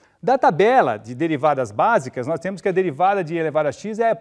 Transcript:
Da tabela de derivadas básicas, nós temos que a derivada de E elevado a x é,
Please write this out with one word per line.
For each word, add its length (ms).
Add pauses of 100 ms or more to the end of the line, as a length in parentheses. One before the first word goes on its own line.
(240)
Da 140
tabela 600
de 180
derivadas 560
básicas, 560
nós 100
temos 220
que 80
a 40
derivada 520
de 100
E 40
elevado 280
a 60
x 260
é, 220